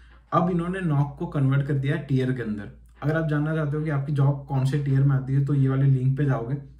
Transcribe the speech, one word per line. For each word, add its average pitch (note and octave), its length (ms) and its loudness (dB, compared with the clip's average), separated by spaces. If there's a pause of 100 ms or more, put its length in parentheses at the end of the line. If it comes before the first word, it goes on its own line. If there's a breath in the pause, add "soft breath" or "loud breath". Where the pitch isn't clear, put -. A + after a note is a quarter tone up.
(340 loud breath)
अब F3 160 2
इन्होंने F3 300 -2
noc C#3+ 380 0
को F3 100 -6
convert C#3 400 2
कर D3+ 60 0
दिया C3+ 220 0
है E3+ 80 -6
tier B2+ 300 0
के A#2 80 -6
अंदर। G#2 280 -8 (340)
अगर D3+ 140 0
आप D#3+ 120 0
जानना D3+ 260 0
चाहते D3+ 220 -2
हो D#3 60 -4
कि D#3 60 -4
आपकी C#3+ 240 -4
job C#3 360 2
कौन C3+ 160 0
से C#3+ 180 0
tier C3+ 200 2
में C#3 120 4
आती C3 180 -2
है, C#3 120 2
तो D3 80 0
ये C3+ 160 4
वाले C3+ 160 2
link C3 320 2
पे D3 80 0
जाओगे, B2+ 320 -2 (220)